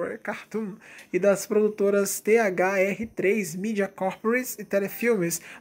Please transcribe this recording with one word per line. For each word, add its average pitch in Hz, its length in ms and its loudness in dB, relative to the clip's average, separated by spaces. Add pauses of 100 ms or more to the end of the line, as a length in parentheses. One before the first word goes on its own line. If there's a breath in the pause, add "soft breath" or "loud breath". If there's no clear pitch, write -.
(220)
Cartoon 208 540 -8 (360 loud breath)
e 185 60 0
das 190 280 4
produtoras 202 720 2
T 220 200 4
H 190 400 2
R 196 300 0
três 190 460 0
Media 196 320 -2
Corporates 220 720 -4
e 208 60 -12
Telefilmes, 196 760 0 (200 loud breath)